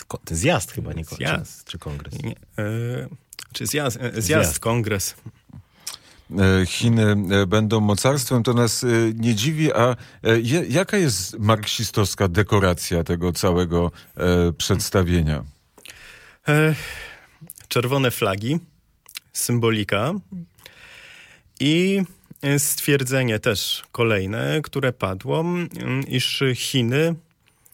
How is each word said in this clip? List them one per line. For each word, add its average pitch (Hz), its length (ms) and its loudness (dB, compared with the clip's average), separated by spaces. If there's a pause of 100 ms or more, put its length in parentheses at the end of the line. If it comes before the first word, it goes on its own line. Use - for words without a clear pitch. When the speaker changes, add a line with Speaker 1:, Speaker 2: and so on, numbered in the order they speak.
Speaker 1:
ko-, - 180 -10
ten 85 120 -6
zjazd 123 340 0
chyba, - 220 -10
nie 80 120 -8
ko-, - 100 -14
czy, - 80 -10
Speaker 2:
Zjazd. - 420 -6
Speaker 1:
czy - 140 -16
kongres? - 440 -10
Speaker 2:
Nie, 117 80 -6
e, - 40 -12 (1160)
czy 110 140 -8
zjazd, 143 300 -2
e, 123 140 -6
zjazd, 107 140 -4
Speaker 1:
Zjazd. 98 340 2
Speaker 2:
kongres. 110 560 -2 (1200)
Speaker 3:
E, 95 280 4
Chiny, 113 500 2 (260)
e, 101 40 4
będą 107 340 2
mocarstwem, 117 640 2
to 127 100 2
nas, 117 300 2
e, 127 40 0 (280)
nie 113 200 2
dziwi, 151 380 0
a, 120 220 2 (280)
e, 113 160 4
je-, 127 300 0
jaka 185 280 0
jest 120 420 0
marksistowska 104 880 0
dekoracja 90 760 2
tego 87 300 -2
całego, 87 580 2 (260)
e, 87 360 2
przedstawienia? 87 920 0 (1040)
Speaker 2:
E, 156 280 4 (920)
czerwone 127 440 0
flagi, 110 480 -2 (760)
symbolika 113 800 0 (1500)
i, 180 420 2 (400)
e, 143 180 2
stwierdzenie 131 800 0
też - 520 -2
kolejne, 117 720 0
które 135 300 -2
padło, 104 460 -4
mm, 165 680 -4
iż - 360 -2 (120)
Chiny 139 600 0 (580)